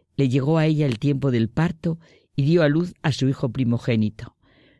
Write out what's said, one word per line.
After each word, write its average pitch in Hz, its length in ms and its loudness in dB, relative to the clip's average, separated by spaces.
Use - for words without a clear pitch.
le 135 140 2
llegó 139 260 0
a 160 80 2
ella 151 220 2
el 120 120 -2
tiempo 139 320 0
del 113 200 0
parto 165 480 -2
y 143 100 0
dio 160 180 4
a 147 80 4
luz 170 320 -2
a 151 100 0
su 131 160 0
hijo 131 240 -2
primogénito. 117 840 -2